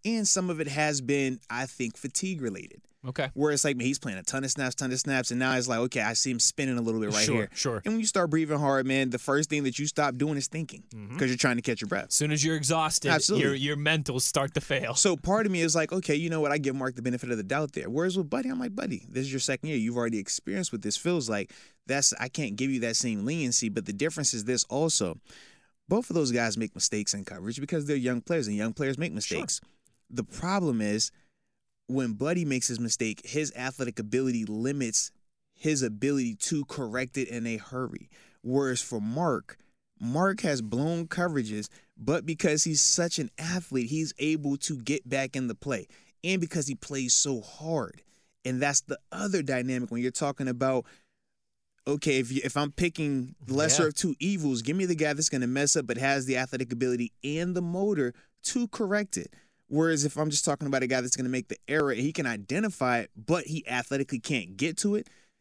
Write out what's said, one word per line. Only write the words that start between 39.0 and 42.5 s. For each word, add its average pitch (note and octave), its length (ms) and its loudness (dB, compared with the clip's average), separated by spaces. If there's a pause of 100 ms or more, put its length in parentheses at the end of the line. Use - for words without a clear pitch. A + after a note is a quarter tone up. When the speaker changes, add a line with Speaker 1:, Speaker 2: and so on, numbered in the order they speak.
Speaker 1:
Mark, B2+ 560 -2 (420)
Mark E3 420 0
has C#3 200 0
blown D3+ 460 -2
coverages, B2 600 -2 (300)
but C#3 280 0
because D#3 380 2